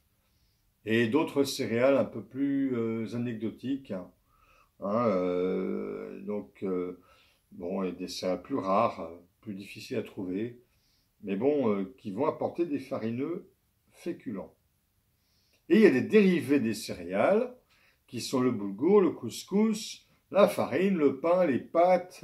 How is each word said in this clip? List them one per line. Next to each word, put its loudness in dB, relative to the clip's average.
et 2
d'autres 0
céréales 2
un 2
peu -8
plus, -2
euh, -4
anecdotiques, -6
hein. -8
Hein, 0
euh, -2
donc, -10
euh, -4
bon, -6
et -4
des -8
céréales -4
plus -6
rares, 0
euh, -10
plus -12
difficiles -10
à -4
trouver, -8
mais -6
bon, 2
euh, -2
qui -10
vont 0
apporter -2
des -4
farineux -6
féculents. -10
Et 4
il 8
y 10
a 10
des 2
dérivés 4
des 0
céréales, 0
qui -10
sont -2
le 2
boulgour, 2
le 4
couscous, -4
la 6
farine, 0
le 2
pain, 2
les 0
pâtes, 0